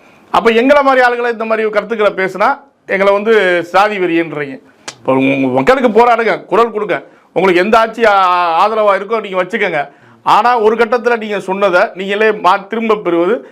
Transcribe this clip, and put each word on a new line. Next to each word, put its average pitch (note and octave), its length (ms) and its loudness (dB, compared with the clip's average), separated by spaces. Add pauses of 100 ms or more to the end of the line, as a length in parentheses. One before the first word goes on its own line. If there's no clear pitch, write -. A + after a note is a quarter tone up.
(340)
அப்ப G3+ 160 2
எங்களை C4+ 340 2
மாதிரி C4 220 2
ஆளுகளை A#3+ 260 -2
இந்த A3+ 140 -6
மாதிரி A3 240 -2
கருத்துக்களை G#3 460 -2
பேசுனா F#3 340 -2 (360)
எங்களை G3 280 0
வந்து G#3 220 0 (280)
சாதி G3+ 360 0
வெறியன்றீங்க. D#3 580 -4 (340)
இப்ப - 220 -4
உங்க C3+ 340 0
மக்களுக்கு A#3 440 2
போராடுங்க, A3+ 540 2
குரல் A3 260 0
கொடுங்க, G3 260 -4 (380)
உங்களுக்கு F3+ 280 2
எந்த A3 160 2
ஆட்சி A3+ 260 0
ஆ-, G3 220 4 (300)
ஆதரவா G3+ 380 2
இருக்கோ G#3 260 -4
நீங்க F#3 220 -4
வச்சுக்கோங்க. F#3 380 -4 (440)
ஆனா A3+ 340 2
ஒரு A3 160 2
கட்டத்துல A#3 420 0
நீங்க G#3 220 -6
சொன்னதை F#3 420 0 (120)
நீங்களே G3+ 380 -2
மா-, F#3+ 360 0
திரும்ப A3+ 280 -2
பெறுவது F3 400 0 (160)